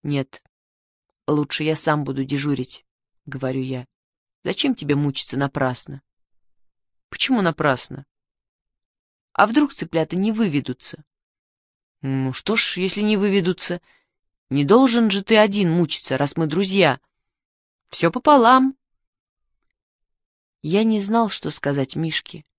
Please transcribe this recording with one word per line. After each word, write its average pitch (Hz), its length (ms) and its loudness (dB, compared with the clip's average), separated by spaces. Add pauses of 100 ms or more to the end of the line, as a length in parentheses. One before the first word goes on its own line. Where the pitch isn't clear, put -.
"Нет, 143 400 -6 (840)
лучше 151 360 -2
я 156 120 0
сам 151 280 -2
буду 135 200 -6
дежурить", — 139 640 -4 (400)
говорю 131 360 -6
я. 131 240 -8 (580)
"Зачем 254 300 -2
тебе 143 220 -2
мучиться 143 420 -2
напрасно?" 139 640 -4 (1080)
"Почему 247 320 -2
напрасно?" 139 640 -2 (1300)
"А 202 120 4
вдруг 277 280 2
цыплята - 420 -4
не 202 160 0
выведутся?" 151 720 -4 (960)
"Ну 131 320 -2
что - 220 -4
ж, - 220 -2
если 185 240 -2
не 214 160 2
выведутся, 185 640 0 (680)
не 143 160 2
должен 233 460 4
же 196 120 -4
ты 226 140 4
один 202 340 2
мучиться, 165 460 0
раз 139 200 -2
мы 160 100 0
друзья. 180 520 2 (880)
Всё - 200 0
пополам". 262 680 4 (1900)
Я 185 200 2
не 220 160 2
знал, 214 300 0
что - 200 -6
сказать 139 460 -2
Мишке. 156 500 -6 (140)